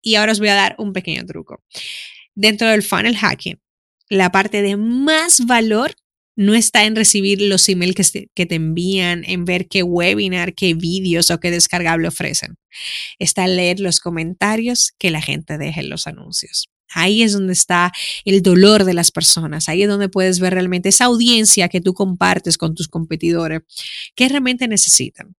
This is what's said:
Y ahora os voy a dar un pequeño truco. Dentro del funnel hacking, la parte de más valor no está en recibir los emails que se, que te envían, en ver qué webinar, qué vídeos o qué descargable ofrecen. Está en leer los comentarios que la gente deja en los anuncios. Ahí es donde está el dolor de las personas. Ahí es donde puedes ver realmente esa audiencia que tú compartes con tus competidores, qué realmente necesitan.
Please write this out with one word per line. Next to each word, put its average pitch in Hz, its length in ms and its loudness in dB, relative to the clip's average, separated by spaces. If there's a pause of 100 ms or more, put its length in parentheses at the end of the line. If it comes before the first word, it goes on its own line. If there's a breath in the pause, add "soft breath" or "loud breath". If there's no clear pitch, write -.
Y 220 140 0
ahora 214 160 2
os 214 80 0
voy 214 100 2
a 202 60 4
dar 196 220 2
un 208 160 -6
pequeño 175 320 -6
truco. - 380 -16 (720 loud breath)
Dentro 214 320 2
del 214 160 2
funnel 208 340 -2
hacking, - 420 -4 (500)
la 185 220 2
parte 202 300 0
de 202 160 0
más 269 680 0
valor 226 500 2 (400)
no 202 180 4
está 214 320 4
en 214 100 0
recibir 202 460 2
los 196 260 2
emails 185 280 0
que 196 80 0
se, - 320 -2
que 175 100 0
te 170 100 -6
envían, 175 680 -2
en 185 180 -4
ver 180 240 -2
qué 196 140 -4
webinar, 180 720 -2
qué 175 220 0
vídeos 170 560 0
o 170 80 -2
qué 180 100 -4
descargable 170 580 0
ofrecen. - 500 -8 (600 loud breath)
Está 185 280 -2
en 185 100 2
leer 180 240 0
los 180 200 -2
comentarios 196 1000 -2
que 185 100 0
la 156 120 -2
gente 151 360 -6
deja 151 240 -6
en 151 80 -8
los - 160 -8
anuncios. - 640 -8 (200)
Ahí 208 340 2
es 214 100 2
donde 190 200 -2
está 175 380 2 (320 loud breath)
el 196 180 4
dolor 190 440 6
de 185 80 2
las 170 180 0
personas. 156 560 -2
Ahí 170 160 0
es 208 60 2
donde 202 200 0
puedes 185 300 0
ver 180 140 0
realmente 185 360 0
esa 247 160 4
audiencia 226 640 4
que 180 120 -2
tú 185 120 0
compartes 185 640 0
con 165 180 -4
tus 156 120 -6
competidores, 165 760 -4 (540 loud breath)
qué 254 140 2
realmente 254 380 -2
necesitan. - 720 -2